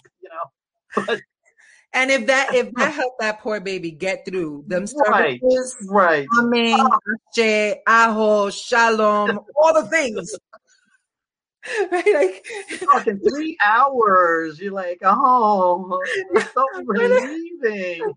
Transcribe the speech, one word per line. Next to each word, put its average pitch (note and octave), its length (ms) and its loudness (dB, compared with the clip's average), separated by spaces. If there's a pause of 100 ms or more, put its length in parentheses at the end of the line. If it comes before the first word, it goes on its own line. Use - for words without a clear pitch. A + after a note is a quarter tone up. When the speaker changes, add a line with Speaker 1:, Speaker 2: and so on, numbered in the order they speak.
(200)
Speaker 1:
you - 80 -20
know? - 760 -12
<laughs> - 20 -12
But A3+ 140 -6 (760)
Speaker 2:
And C4 160 0
if B3+ 160 0
that, C4+ 280 2
if A3+ 200 -2
that C4+ 200 -2
Speaker 1:
<laughs> - 0 -
Speaker 2:
helped B3+ 260 -6
that G#3+ 200 -4
poor G#3+ 200 -6
baby F3+ 300 -8
get F3+ 360 -8
through D#3 400 -8
them F#3+ 200 -4 (220)
Speaker 1:
Right, D3+ 320 0
Speaker 2:
services, B3+ 360 0 (120)
Speaker 1:
right. E3+ 440 2
Speaker 2:
humming, A#3+ 480 2
Speaker 1:
Oh. B3+ 180 2 (400)
Speaker 2:
ashe, G#3+ 380 2 (100)
aho, G#3+ 640 4
shalom, G#3+ 880 0 (160)
all D#4 180 6
the D#4 140 2
things. C4 540 -2
<laughs> - 1500 -12
Right? F4 140 -2 (100)
Like F#4 320 0 (240)
Speaker 1:
You're E4 80 -12
talking G#3+ 400 0
three D4+ 460 -2
hours. F#3 960 2
You're G3 120 -10
like, F3+ 300 -8
"Oh, G3 1000 2 (320)
it's - 200 0
so C5+ 180 0
Speaker 2:
<laughs> G4 40 -12 (100)
When A#3+ 160 -4
are, A#4+ 80 2
Speaker 1:
relieving." C4 920 -2 (160)